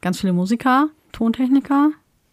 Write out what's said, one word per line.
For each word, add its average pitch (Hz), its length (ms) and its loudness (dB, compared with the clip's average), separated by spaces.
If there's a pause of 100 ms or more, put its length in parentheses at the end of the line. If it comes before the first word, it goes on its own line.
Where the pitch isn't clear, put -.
Ganz 180 180 -4
viele 185 140 0
Musiker, 240 540 0 (240)
Tontechniker. 269 760 0 (420)